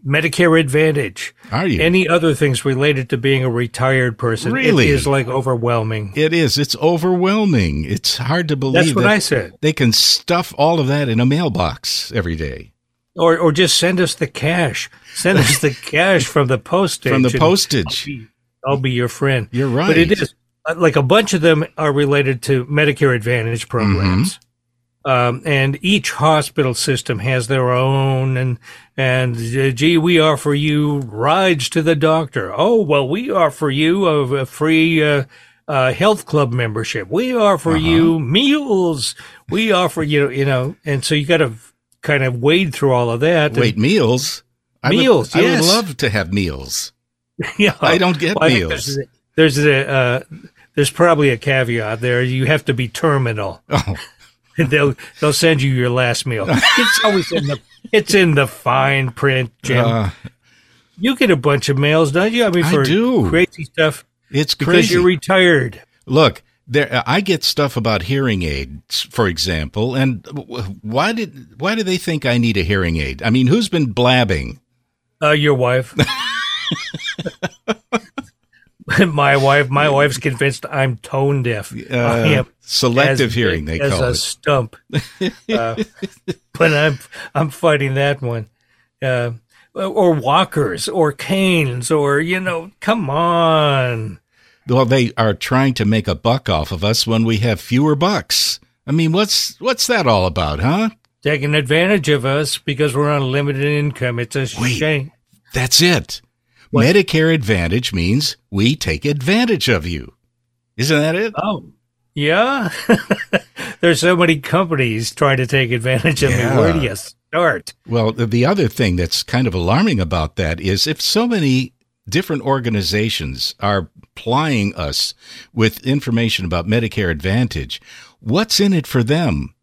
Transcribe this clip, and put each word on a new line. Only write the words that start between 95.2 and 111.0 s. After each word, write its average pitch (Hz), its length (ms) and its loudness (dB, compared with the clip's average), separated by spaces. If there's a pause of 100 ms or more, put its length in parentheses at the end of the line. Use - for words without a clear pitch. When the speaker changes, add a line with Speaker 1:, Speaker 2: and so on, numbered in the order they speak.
Speaker 2:
trying 131 400 0
to 110 100 -2
make 107 240 0
a 90 60 0
buck 117 340 -2
off 78 240 -2
of 87 120 -6
us 110 220 0
when 113 180 0
we 113 140 0
have 107 220 -2
fewer 147 360 2
bucks. - 640 -2 (260)
I 135 60 -4
mean, 160 200 2
what's, - 480 -2
what's 240 280 -2
that 214 180 0
all 101 200 4
about, 76 340 -2
huh? 180 300 0 (320)
Speaker 1:
Taking 147 320 0
advantage 156 540 2
of 143 160 2
us 139 340 -2
because 143 360 -2
we're 147 160 0
on 135 220 0
limited 143 320 -2
income. 143 560 -2
It's 120 160 -6
a 135 100 -2 (140)
Speaker 2:
Wait, 120 160 -2
Speaker 1:
shame. 151 360 -2 (400)
Speaker 2:
that's 127 300 0
it. 175 380 0 (500)
Speaker 1:
What? 113 140 2
Speaker 2:
Medicare 165 480 2
Advantage 104 600 0
means 98 440 0 (140)
we 110 240 2
take 80 300 -4
advantage 165 640 0
of 90 180 0
you. 76 280 -10 (640)
Isn't 147 220 0
that 156 160 0